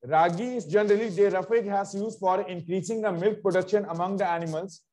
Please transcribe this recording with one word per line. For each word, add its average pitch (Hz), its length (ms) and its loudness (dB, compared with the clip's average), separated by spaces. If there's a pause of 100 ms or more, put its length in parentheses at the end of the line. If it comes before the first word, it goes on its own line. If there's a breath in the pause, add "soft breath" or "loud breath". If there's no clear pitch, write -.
ragi 175 500 2
is 190 100 -6
generally 208 420 2
the 196 220 4
roughage 202 360 0
has 202 280 -2
used 214 240 -6
for 190 240 2
increasing 185 600 -4
the 208 100 0
milk 202 300 0
production 185 460 2
among 175 300 -2
the 190 80 0
animals. 170 560 -4 (100)